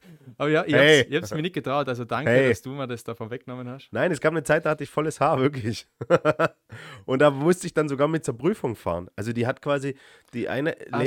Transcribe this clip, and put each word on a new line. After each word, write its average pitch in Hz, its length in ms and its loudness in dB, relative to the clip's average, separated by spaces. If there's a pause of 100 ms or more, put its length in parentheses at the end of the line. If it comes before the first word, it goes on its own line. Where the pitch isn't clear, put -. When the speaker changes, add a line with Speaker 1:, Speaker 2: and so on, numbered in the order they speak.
(380)
Speaker 1:
Aber 143 100 -2
ja, 156 160 2
ich 165 100 -2
Speaker 2:
Hey. 143 260 8
Speaker 1:
hab's, 120 100 0
ich 135 60 -2
hab's 170 180 -4
mir 156 80 -2
nicht 175 120 -6
getraut, 139 340 -2
also 123 160 -4
danke, 120 260 -2
Speaker 2:
Hey. 131 200 6
Speaker 1:
dass 110 120 0
du 131 80 -12
mir 139 160 -8
das 120 180 -8
da 117 100 -8
vorweggenommen 123 540 -12
hast. 131 240 -16
Speaker 2:
Nein, 139 200 0
es - 80 -4
gab 156 120 -6
eine 165 100 -2
Zeit, 156 220 0
da 156 60 0
hatte 151 140 -4
ich - 60 -16
volles 151 300 -4
Haar, 143 200 2
wirklich. 127 460 -2 (220)
<laughs> - 1000 -2
Und 131 140 0
da 147 100 8
musste 156 360 0
ich 160 80 -8
dann 151 140 0
sogar 139 200 0
mit 156 160 -2
zur 120 140 -4
Prüfung 139 380 -2
fahren. 87 400 -6
Also 110 160 -6
die 117 140 0
hat 131 140 -4
quasi 139 360 -2 (360)
die 120 160 -6
eine 135 280 -4 (160)
Speaker 1:
Ach 117 80 -4
so, 127 60 0